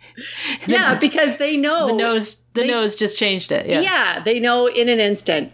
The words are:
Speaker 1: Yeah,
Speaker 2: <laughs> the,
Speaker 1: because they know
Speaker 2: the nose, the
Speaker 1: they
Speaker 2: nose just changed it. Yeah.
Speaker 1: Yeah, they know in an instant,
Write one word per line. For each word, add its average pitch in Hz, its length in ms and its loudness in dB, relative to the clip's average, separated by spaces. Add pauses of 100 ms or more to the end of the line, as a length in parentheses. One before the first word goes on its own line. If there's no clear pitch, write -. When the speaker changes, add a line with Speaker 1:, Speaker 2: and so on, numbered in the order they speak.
(680)
Speaker 1:
Yeah, 262 280 4
Speaker 2:
<laughs> - 0 -
the, - 60 -2
Speaker 1:
because 294 380 2
they 294 180 -2
know 294 320 0
Speaker 2:
the 240 40 2
nose, 226 440 -2 (180)
the 240 80 0
Speaker 1:
they 254 60 0
Speaker 2:
nose 220 280 0
just 202 220 -2
changed 196 340 0
it. - 140 0
Yeah. 226 140 0
Speaker 1:
Yeah, 285 440 0
they 226 160 0
know 247 280 2
in 240 200 0
an 233 120 2
instant, 202 540 -2